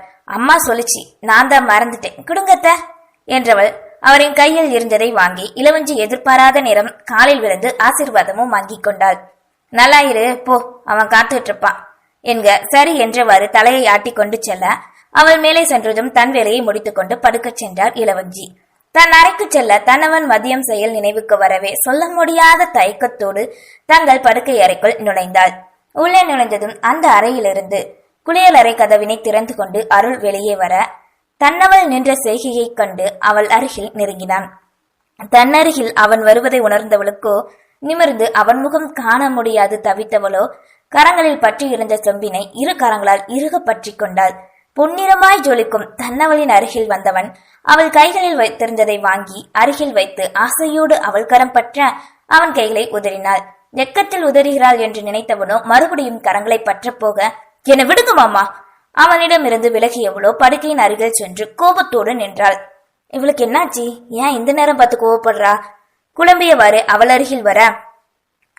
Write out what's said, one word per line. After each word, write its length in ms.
"அம்மா 320
சொல்லிச்சு, 360
நான் 280
தான் 200
மறந்துட்டேன், 560
கொடுங்க 280
அத்தை." 220
என்றவள் 480
அவரின் 320
கையில் 380
இருந்ததை 420
வாங்கி 420
இளவஞ்சி 420
எதிர்பாராத 640
நேரம் 440
காலில் 360
விழுந்து 380
ஆசீர்வாதமும் 720
வாங்கிக் 340
கொண்டாள். 500
"நல்லா 320
இரு, 440
போ, 400
அவன் 220
காத்துட்டு 420
இருப்பான்" 480
என்க 460
சரி 340
என்றவாறு 500
தலையை 360
ஆட்டிக் 300
கொண்டு 260
செல்ல, 360
அவள் 280
மேலே 260
சென்றதும் 480
தன் 180
வேலையை 300
முடித்துக் 340
கொண்டு 240
படுக்கச் 380
சென்றார் 360
இளவஞ்சி. 640
தன் 200
அறைக்கு 380
செல்ல 300
தன்னவன் 500
மதியம் 320
செயல் 300
நினைவுக்கு 480
வரவே 360
சொல்ல 340
முடியாத 640
தயக்கத்தோடு 800
தங்கள் 340
படுக்கை 420
அறைக்குள் 340
நுழைந்தாள். 560
உள்ளே 300
நுழைந்ததும் 580
அந்த 300
அறையிலிருந்து 920
குளியலறை 500
கதவினை 440
திறந்து 340
கொண்டு 340
அருள் 300
வெளியே 380
வர, 340
தன்னவள் 500
நின்ற 260
செய்கையைக் 640
கண்டு 420
அவள் 280
அருகில் 460
நெருங்கினான். 680
தன்னருகில் 640
அவன் 300
வருவதை 380
உணர்ந்தவளுக்கோ 880
நிமிர்ந்து 540
அவன் 280
முகம் 320
காண 380
முடியாது 520
தவித்தவளோ 720
கரங்களில் 520
பற்றி 280
இருந்த 260
செம்பினை 580
இரு 240
கரங்களால் 500
இறுக 320
பற்றி 360
கொண்டாள். 400
பொன்னிறமாய் 640
ஜொலிக்கும் 540
தன்னவளின் 520
அருகில் 380
வந்தவன் 480
அவள் 280
கைகளில் 480
வைத்திருந்ததை 640
வாங்கி 520
அருகில் 400
வைத்து 400
ஆசையோடு 680
அவள் 260
கரம் 260
பற்ற 400
அவன் 260
கைகளை 380
உதறினாள். 540
வெக்கத்தில் 520
உதறுகிறாள் 540
என்று 240
நினைத்தவனோ 600
மறுபடியும் 580
கரங்களை 440
பற்றப் 340
போக, 360
"என்னை 220
விடுங்க 300
மாமா!" 500
அவனிடமிருந்து 760
விலகியவளோ 640
படுக்கையின் 460
அருகில் 340
சென்று 420
கோபத்தோடு 600
நின்றாள். 580
"இவளுக்கு 380
என்னாச்சு? 540
ஏன் 220
இந்த 220
நேரம் 240
பார்த்து 240
கோவப்படுறா?" 640
குழம்பியவாறு 680
அவள் 240
அருகில் 340
வர, 340